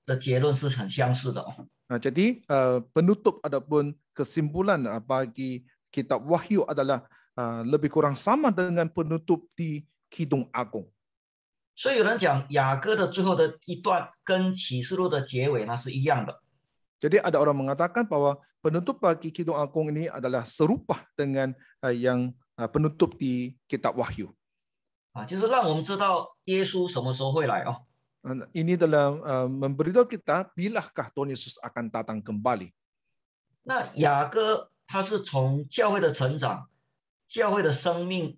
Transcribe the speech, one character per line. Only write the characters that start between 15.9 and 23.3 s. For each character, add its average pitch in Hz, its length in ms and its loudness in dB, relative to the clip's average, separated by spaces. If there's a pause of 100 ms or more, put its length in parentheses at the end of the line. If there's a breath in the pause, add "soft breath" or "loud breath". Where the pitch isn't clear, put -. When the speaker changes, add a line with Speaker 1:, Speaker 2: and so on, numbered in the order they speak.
Speaker 1:
一 135 120 -2
样 156 240 0
的。 - 160 -14 (560)
Speaker 2:
Jadi 175 240 4
ada 156 160 2
orang 147 160 4
mengatakan 139 480 0
bahawa 143 320 2 (240 soft breath)
penutup 165 400 -2
bagi 165 320 0
Kidung 160 240 -4
Agung 151 320 -2
ini 151 240 -4
adalah 127 320 -2
serupa - 720 0
dengan, 135 400 -2 (240 soft breath)
eh, 127 160 0
yang, 123 400 0 (240)
eh, 113 80 -4
penutup 151 480 2
di 127 480 -4